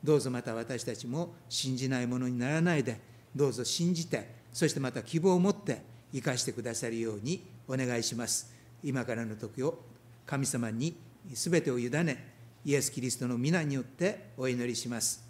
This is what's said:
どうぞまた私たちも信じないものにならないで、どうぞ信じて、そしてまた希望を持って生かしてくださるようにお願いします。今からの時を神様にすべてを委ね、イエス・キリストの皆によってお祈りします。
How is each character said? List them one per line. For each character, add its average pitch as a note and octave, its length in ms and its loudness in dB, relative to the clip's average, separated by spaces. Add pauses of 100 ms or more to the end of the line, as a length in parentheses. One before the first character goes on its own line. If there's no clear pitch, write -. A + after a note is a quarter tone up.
ど D3+ 140 6
う C#3+ 60 8
ぞ C3+ 100 -2
ま A#2+ 100 -2
た A2+ 140 -4
私 A#2 300 -4
た A#2 100 -4
ち A#2+ 120 -10
も E3 280 -4 (140)
信 C3 260 0
じ C3 140 0
な B2+ 120 2
い A#2+ 60 0
も B2 120 0
の B2+ 100 0
に B2 100 -2
な B2 80 2
ら D#3 140 4
な E3+ 160 4
い B2+ 80 2
で、 A2+ 160 -4 (340)
ど C#3 120 4
う C3 40 2
ぞ A#2 140 -4
信 E3+ 280 2
じ E3 140 -2
て、 - 260 -2 (200)
そ - 120 2
し D3 60 4
て - 80 -2
ま C3 140 -2
た A#2 100 -4
希 D#3+ 160 -2
望 F3+ 140 6
を F3+ 80 6
持 F#3+ 80 6
っ G3+ 40 4
て C#3 280 -2 (320)
生 C3 80 -2
か B2+ 160 0
し - 80 0
て B2 80 -2
く A#2+ 100 -6
だ A#2 100 -4
さ A#2 140 -2
る A2+ 100 -2
よ A2+ 180 0
う G2+ 40 -6
に C3 260 -2 (220)
お C3 80 -2
願 B2 240 2
い - 20 0
し A2+ 140 -2
ま A#2 100 -4
す。 - 240 -2 (320)
今 B2+ 220 0
か A#2 100 -2
ら A2+ 120 -2
の G#2+ 100 -6
時 A2 260 -8
を D#3+ 160 0 (480)
神 C#3 200 0
様 A#2 260 0
に C#3 240 -2 (380)
す - 160 -4
べ E3+ 100 6
て D3+ 100 0
を B2 80 0
委 A#2+ 120 -2
ね、 D3 440 0 (300)
イ C#3+ 120 2
エ C#3 60 4
ス・ - 120 -2
キ B2+ 80 -4
リ B2 100 0
ス - 60 -2
ト B2+ 100 -2
の B2 100 0
皆 D#3+ 260 2
に C#3+ 120 0
よ C3 60 0
っ - 20 -6
て - 540 -2
お C3 100 -2
祈 B2 180 0
り B2 80 0
し A#2+ 140 -4
ま A#2 140 -2
す。 - 280 0